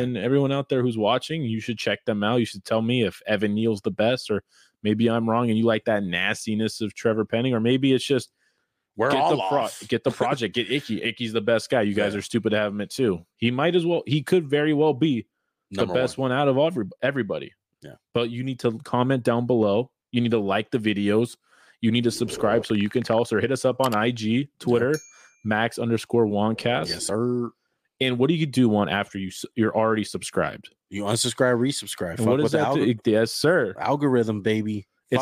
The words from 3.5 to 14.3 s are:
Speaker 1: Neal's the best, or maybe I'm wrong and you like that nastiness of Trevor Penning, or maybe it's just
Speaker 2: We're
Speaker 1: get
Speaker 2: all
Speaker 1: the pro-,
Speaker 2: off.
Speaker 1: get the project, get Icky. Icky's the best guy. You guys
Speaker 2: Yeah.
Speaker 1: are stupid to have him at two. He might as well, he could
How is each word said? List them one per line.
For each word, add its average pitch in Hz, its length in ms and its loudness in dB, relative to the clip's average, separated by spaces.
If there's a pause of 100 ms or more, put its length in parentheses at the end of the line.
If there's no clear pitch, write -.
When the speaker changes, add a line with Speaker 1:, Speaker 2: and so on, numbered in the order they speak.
Speaker 1:
Neal's 110 260 0
the 110 100 -4
best, 110 400 0
or 101 120 0 (400)
maybe 107 260 2
I'm 113 220 0
wrong 120 180 2
and 110 100 2
you 113 60 2
like 110 220 2
that 104 180 2
nastiness 104 800 -2
of 104 120 -6
Trevor 110 300 0
Penning, 123 300 -2
or 110 60 0
maybe 131 340 2
it's 127 100 0
just 131 260 0 (640)
Speaker 2:
We're 120 160 0
Speaker 1:
get 131 100 2
Speaker 2:
all 165 80 2
Speaker 1:
the 135 180 0
pro-, 135 140 0
Speaker 2:
off. - 260 -6
Speaker 1:
get 117 160 -2
the 131 60 2
project, 120 460 -2
get 107 140 -2
Icky. 120 320 -4
Icky's 113 300 -4
the 113 80 0
best 113 300 0
guy. 127 100 2
You 104 140 0
guys 101 180 0
Speaker 2:
Yeah. 101 60 -4
Speaker 1:
are 95 40 -6
stupid 110 280 -2
to 107 80 2
have 104 140 -2
him 104 100 -6
at 92 80 -10
two. 95 340 -2 (140)
He 117 120 2
might 151 240 0
as 170 120 2
well, 170 200 0
he 147 160 0
could 180 280 2